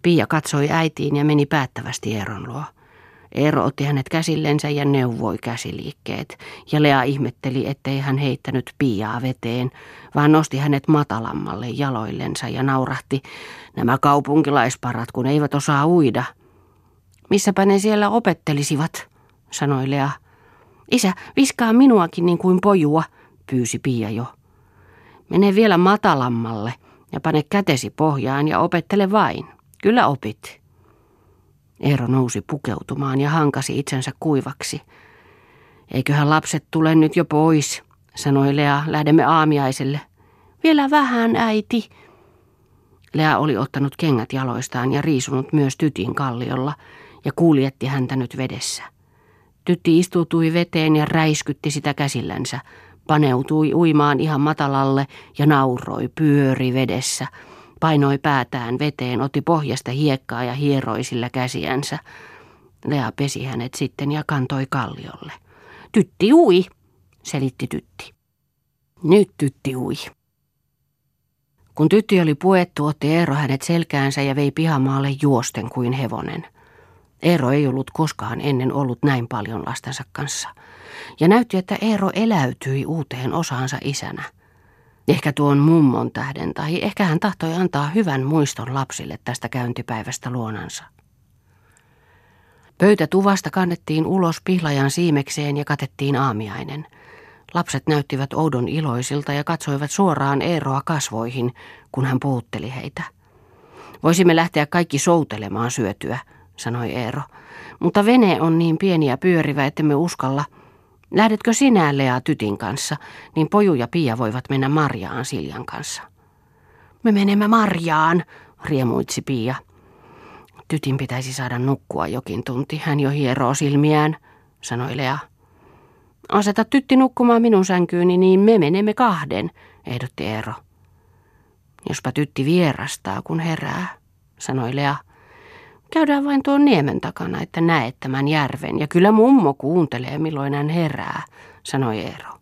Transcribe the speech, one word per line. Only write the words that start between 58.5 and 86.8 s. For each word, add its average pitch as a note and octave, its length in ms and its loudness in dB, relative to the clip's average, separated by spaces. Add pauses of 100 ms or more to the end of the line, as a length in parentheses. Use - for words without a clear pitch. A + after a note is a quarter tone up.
veteen, B2+ 420 -4
otti C#3 200 -2
pohjasta C#3+ 500 -2
hiekkaa C3 540 -2
ja A#2+ 80 -6
hieroi C3 520 -2
sillä B2 260 -6
käsiänsä. B2+ 680 -4 (840)
Lea C3 320 -2
pesi C#3 280 -4
hänet B2 300 -8
sitten C#3+ 380 -6
ja D3+ 140 -6
kantoi C3+ 440 -4
kalliolle. - 640 -8 (600)
"Tytti G#3 400 2
ui", G3+ 320 8 (580)
selitti C3 440 -6
tytti. - 480 -12 (880)
Nyt F#3 360 6
tytti C3+ 380 -4
ui. B2+ 180 -4 (1800)
Kun D#3 140 4
tytti G3+ 320 4
oli D#3 140 2
puettu, F3+ 520 2
otti D3+ 280 0
Eero E3 200 2
hänet C3+ 280 -2
selkäänsä C#3+ 600 0
ja C3+ 140 0
vei C#3+ 140 2
pihamaalle C#3 580 0 (140)
juosten A#2 460 0
kuin B2 240 -4
hevonen. C3 540 -6 (760)
Eero D3 280 2
ei D3 160 2
ollut C3 240 -4
koskaan B2+ 500 -4
ennen C3 320 0
ollut B2+ 320 -2
näin B2+ 240 0
paljon A2 380 -6
lastensa - 460 -10
kanssa. - 360 -8 (720)
Ja D#3+ 80 6
näytti, A#3 280 4
että F#3 240 -4
Eero G#3 340 0
eläytyi C#3 720 0
uuteen C3 460 -6
osaansa C3 520 -4
isänä. - 380 -8 (840)
Ehkä C#3+ 240 2
tuon C#3+ 260 4
mummon C#3+ 540 4
tähden, C#3 420 -6
tai D#3 300 -4